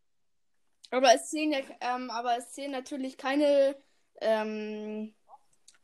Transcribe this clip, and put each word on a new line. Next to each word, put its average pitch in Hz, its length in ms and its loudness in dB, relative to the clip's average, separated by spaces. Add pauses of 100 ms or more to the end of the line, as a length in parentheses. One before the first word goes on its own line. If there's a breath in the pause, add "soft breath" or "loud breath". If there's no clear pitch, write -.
(920)
Aber 254 240 8
es - 140 -2
zählen 302 240 0
ja, 269 60 -2 (200)
ähm, 247 320 -4
aber 240 260 -2
es 262 140 -12
zählen 277 200 -10
natürlich 262 460 -8
keine, 277 640 2 (380)
ähm, 214 960 -4 (680)